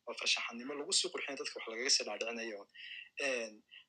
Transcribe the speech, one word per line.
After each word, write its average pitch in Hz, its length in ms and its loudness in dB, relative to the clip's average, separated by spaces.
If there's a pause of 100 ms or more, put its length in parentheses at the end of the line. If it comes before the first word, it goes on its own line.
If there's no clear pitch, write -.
oo - 120 -6
farshaxanimo - 600 0
lagu 151 180 -2
sii - 200 6
qurxinayo, - 260 -4
dadka - 200 -4
wax - 100 -6
lagaga 117 220 0
sii - 140 6
dhaadhicinayo. 113 560 -2 (600)
Een, 123 320 2 (360)